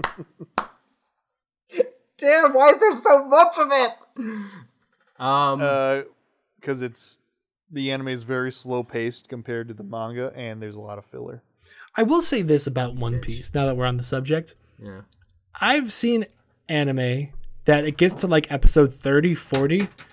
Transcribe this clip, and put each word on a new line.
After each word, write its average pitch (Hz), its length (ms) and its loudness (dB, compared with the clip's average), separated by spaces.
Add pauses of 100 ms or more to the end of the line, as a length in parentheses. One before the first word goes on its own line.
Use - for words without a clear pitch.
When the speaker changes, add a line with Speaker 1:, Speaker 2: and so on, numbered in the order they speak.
(2250)
Speaker 1:
Damn, 285 360 4
why 277 160 8
is - 100 6
there 427 140 4
so 277 320 4
much 339 320 6
of 294 120 0
it? 247 220 2 (1300)
Um, 139 440 0
Speaker 2:
Uh, 139 400 0 (580)
'cause 135 220 -6
it's, - 360 -12 (520)
the 139 200 -6
anime 135 180 -6
is 123 140 -6
very 127 300 -4
slow 123 300 -6
paced 117 460 -8
compared 117 400 -10
to 113 60 -14
the 107 100 -18
manga, 117 520 -8
and 113 260 -12
there's 104 140 -12
a 104 40 -16
lot 104 180 -14
of 101 80 -20
filler. - 360 -16 (540)
Speaker 3:
I 226 60 2
will 311 200 2
say 226 200 0
this 151 240 2
about 127 280 -4
One 117 200 -4
Speaker 1:
Bitch. 123 80 -4
Speaker 3:
Piece, - 320 -8
now 139 120 0
that 131 100 -2
we're 127 100 -2
on 123 100 -2
the 123 60 -6
subject. 139 520 -4 (240)
Speaker 1:
Yeah. 101 240 -18 (580)
Speaker 3:
I've 247 320 0
seen 233 340 0 (420)
anime 139 600 -2 (340)
that 147 220 4
it 147 100 -4
gets 185 200 2
to, 190 100 -4
like, 156 260 0
episode 139 400 8
thirty, 151 420 0
forty, 151 540 0 (240)